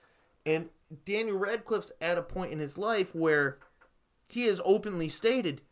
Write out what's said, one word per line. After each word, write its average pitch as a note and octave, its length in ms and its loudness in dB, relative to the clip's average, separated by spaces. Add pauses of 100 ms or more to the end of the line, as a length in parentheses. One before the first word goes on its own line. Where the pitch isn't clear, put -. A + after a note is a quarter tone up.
(460)
And D#3+ 240 0 (360)
Daniel G#3 320 -2
Radcliffe's G3+ 640 -2
at F3 160 2
a E3+ 40 0
point F#3 300 -6
in D#3 80 -6
his C#3+ 180 -6
life G3+ 380 0
where D3+ 440 2 (680)
he A#3+ 200 -4
has F#3+ 180 2
openly G3 420 2
stated G#3+ 540 0 (100)